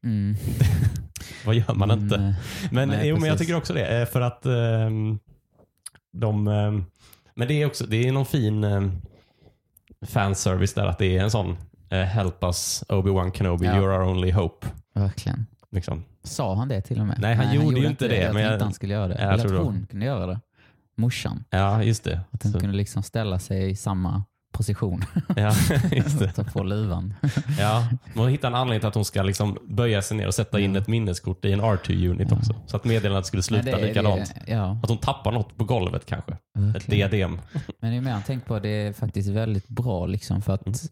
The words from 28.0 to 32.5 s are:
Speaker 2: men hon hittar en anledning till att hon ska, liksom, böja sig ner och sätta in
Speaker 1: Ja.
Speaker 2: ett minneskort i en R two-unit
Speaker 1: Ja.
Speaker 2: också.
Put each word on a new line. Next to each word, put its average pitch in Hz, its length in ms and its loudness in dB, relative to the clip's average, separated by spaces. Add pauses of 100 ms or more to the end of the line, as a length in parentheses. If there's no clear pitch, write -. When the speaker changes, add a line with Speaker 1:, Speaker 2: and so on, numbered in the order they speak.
Speaker 2:
men 113 100 0
hon 123 60 4
hittar 135 180 0
en 120 80 0
anledning 123 240 0
till 110 80 0
att 101 80 -2
hon 104 100 2
ska, - 180 -2
liksom, 98 340 0 (100)
böja 107 340 2
sig 110 160 -2
ner 98 100 -2
och 98 80 0
sätta 107 240 0
in 98 160 2
Speaker 1:
Ja. 98 60 2
Speaker 2:
ett 101 60 -4
minneskort 98 580 -2
i 101 80 4
en 101 60 2
R 104 260 2
two-unit 90 460 2
Speaker 1:
Ja. 107 60 4
Speaker 2:
också. 110 180 0 (120)